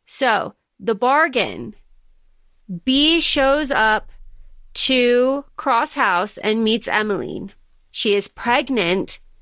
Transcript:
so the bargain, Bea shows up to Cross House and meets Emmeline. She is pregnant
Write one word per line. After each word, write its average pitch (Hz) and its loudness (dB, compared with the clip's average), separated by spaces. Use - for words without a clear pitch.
so - -2
the 202 -2
bargain, 233 0
Bea 294 4
shows 277 0
up 220 0
to 254 2
Cross 262 0
House 202 0
and 220 0
meets 220 0
Emmeline. 190 -4
She 202 0
is 196 -2
pregnant 233 -2